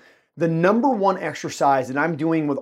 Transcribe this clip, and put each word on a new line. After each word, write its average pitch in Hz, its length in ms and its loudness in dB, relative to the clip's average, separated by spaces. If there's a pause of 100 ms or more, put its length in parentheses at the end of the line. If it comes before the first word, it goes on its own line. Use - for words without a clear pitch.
(380)
the 165 100 0
number 190 400 2
one 190 300 0
exercise 143 720 -2
that 131 100 -4
I'm 160 180 0
doing 160 300 0
with 143 160 -2